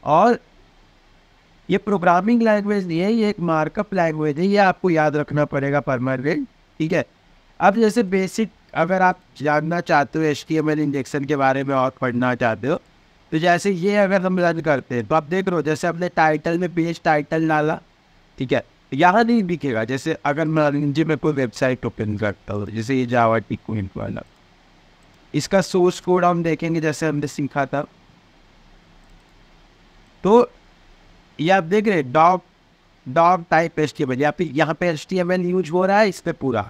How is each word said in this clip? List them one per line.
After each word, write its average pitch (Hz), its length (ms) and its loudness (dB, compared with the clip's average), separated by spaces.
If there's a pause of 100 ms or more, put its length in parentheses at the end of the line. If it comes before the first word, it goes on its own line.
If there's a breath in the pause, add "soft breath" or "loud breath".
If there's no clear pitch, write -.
और 190 360 4 (1300)
ये 180 100 0
प्रोग्रामिंग 196 640 2
लैंग्वेज 208 440 0
नहीं 165 120 -2
है, 196 140 0
ये 220 160 2
एक 202 120 -4
मार्कअप 165 540 -2
लैंग्वेज 156 440 0
है, 180 80 2
ये 202 120 2
आपको 190 320 2
याद 151 260 2
रखना 147 280 0
पड़ेगा 139 360 -2
परमानेंट। 131 680 -2 (340)
ठीक 160 120 -2
है, 156 120 0 (560)
अब 190 160 4
जैसे 226 280 2
बेसिक 190 460 -2 (240)
अगर 185 280 0
आप 180 180 2 (180)
जानना 151 440 0
चाहते 147 360 0
हो 160 60 0
एचटीएमएल 156 560 -2
इंजेक्शन 143 440 -4
के 147 120 -2
बारे 135 280 2
में 139 100 -2
और 131 260 0
पढ़ना 123 340 0
चाहते 113 340 -2
हो, 165 80 0 (560)
तो 160 60 -2
जैसे 175 320 2
ये 196 260 0
अगर 196 260 2
हम 185 180 0
रन 170 200 0
करते 139 340 -2
हैं 117 120 -4
तो 147 80 -2
आप 160 100 2
देख 185 240 -2
रहे 175 80 -2
हो, 156 60 -2
जैसे 156 260 -2
हमने 170 220 -4
टाइटल 160 480 0
में 180 160 -2
पेज 165 300 -4
टाइटल 160 440 0
डाला, 156 300 0 (600)
ठीक 131 140 -4
है, 131 120 -2 (280)
यहाँ 180 320 4
नहीं 233 200 2
दिखेगा। 143 420 -4
जैसे 135 380 -4
अगर 147 220 -2
मान 151 300 0
लीजिए 147 280 0
मैं 156 140 -2
कोई 151 140 -2
वेबसाइट 127 540 -2
ओपन 107 320 -4
करता 104 360 -6
हूँ, 104 120 -6
जैसे 113 340 -4
ये 127 60 -2
Java 113 360 2
Tic - 540 -8
वाला, 104 260 -8 (1120)
इसका 185 260 0
सोर्स 180 400 0
कोड 180 240 0
हम 175 180 0
देखेंगे 165 380 -2
जैसे 156 260 -2
हमने 147 200 -2
सीखा 139 400 -4
था, 139 140 -4 (2500)
तो 226 260 6 (880)
ये 151 120 -2
आप 190 140 4
देख 202 220 0
रहे 208 100 2
हैं 131 160 -2
डॉग, 170 300 4 (640)
डॉग 170 440 2
टाइप 165 280 0
एचटीएमएल, 135 420 -2
यहाँ 147 180 0
पे, 185 80 0
यहाँ 151 280 -2
पे 175 160 -2
एचटीएमएल 180 560 -2
यूज़ 180 240 -2
हो 180 160 0
रहा 196 120 4
है 214 100 4
इस 175 120 -8
पे 165 140 -6
पूरा। 120 360 -2